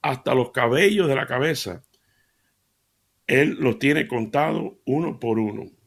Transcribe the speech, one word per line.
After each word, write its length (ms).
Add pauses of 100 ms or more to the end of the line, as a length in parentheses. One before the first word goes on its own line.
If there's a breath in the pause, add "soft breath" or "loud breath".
hasta 340
los 180
cabellos 560
de 80
la 100
cabeza, 560 (1400)
Él 320
los 200
tiene 280
contados 680 (100)
uno 340
por 220
uno. 240 (220)